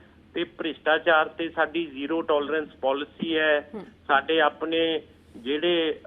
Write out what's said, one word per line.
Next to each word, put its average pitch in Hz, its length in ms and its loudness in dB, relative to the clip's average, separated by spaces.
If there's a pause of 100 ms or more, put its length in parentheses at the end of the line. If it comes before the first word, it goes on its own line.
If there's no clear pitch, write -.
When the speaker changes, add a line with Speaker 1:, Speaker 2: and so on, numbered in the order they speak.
(340)
Speaker 1:
ਤੇ 170 100 -4
ਭ੍ਰਿਸ਼ਟਾਚਾਰ 156 840 0
ਤੇ 165 200 -6
ਸਾਡੀ 160 380 -2
ਜ਼ੀਰੋ 143 360 -6
ਟੋਲਰੈਂਸ 151 460 -2
ਪਾਲਿਸੀ 147 680 -4
ਹੈ। 151 380 2
Speaker 2:
ਹੂੰ। 190 120 -12 (200)
Speaker 1:
ਸਾਡੇ 147 340 2
ਆਪਣੇ 160 640 0 (340)
ਜਿਹੜੇ, 156 720 0